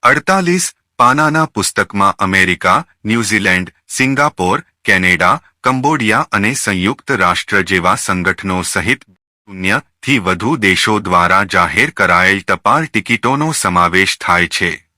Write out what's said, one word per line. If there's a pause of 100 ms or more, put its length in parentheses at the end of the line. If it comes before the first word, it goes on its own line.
અડતાલીસ (220)
પાનાના
પુસ્તકમાં
અમેરિકા, (200)
ન્યૂઝીલેન્ડ, (140)
સિંગાપોર, (220)
કેનેડા, (220)
કંબોડિયા (120)
અને
સંયુક્ત
રાષ્ટ્ર
જેવા
સંગઠનો
સહિત
શૂન્યથી
વધુ
દેશો
દ્વારા
જાહેર
કરાયેલ
ટપાલ
ટિકિટોનો
સમાવેશ
થાય
છે. (100)